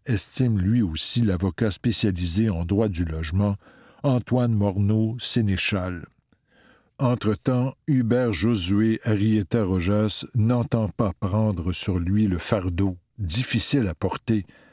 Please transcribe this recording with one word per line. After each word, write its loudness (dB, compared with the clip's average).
estime 0
lui 2
aussi 0
l'avocat 0
spécialisé 0
en -2
droit 0
du -4
logement, -2
Antoine 0
Morneau-Sénéchal. 0
Entre-temps, 0
Hubert 2
Josué 2
Arrieta 2
Rojas 0
n'entend 0
pas -2
prendre 0
sur -2
lui 2
le 0
fardeau, -2
difficile 0
à -6
porter, -2